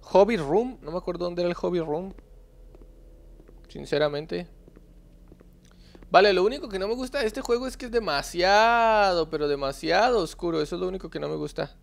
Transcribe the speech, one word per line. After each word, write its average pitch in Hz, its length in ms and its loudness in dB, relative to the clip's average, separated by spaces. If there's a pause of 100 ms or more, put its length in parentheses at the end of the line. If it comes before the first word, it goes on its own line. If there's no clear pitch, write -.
Hobby 202 360 4
room. 180 460 -2
No 147 80 -12
me 175 80 -6
acuerdo 175 260 -6
dónde 175 160 -4
era 175 80 0
el 175 60 -4
hobby 180 240 -2
room, 165 340 -6 (1500)
sinceramente. 147 800 -2 (1600)
Vale, 196 220 8
lo 180 100 2
único 262 260 -2
que 196 80 -8
no 190 100 -4
me 220 60 -2
gusta 254 240 -6
de 269 80 -2
este 220 160 -4
juego 247 240 -2
es 247 120 -8
que 254 100 -10
es 226 40 -10
demasiado, 202 1400 2
pero 151 160 -2
demasiado 160 720 2
oscuro. 165 420 -4
Eso 151 140 -4
es 175 60 -6
lo 180 60 -2
único 185 220 -8
que - 100 -8
no 147 100 -6
me 156 60 -6
gusta. 151 480 -6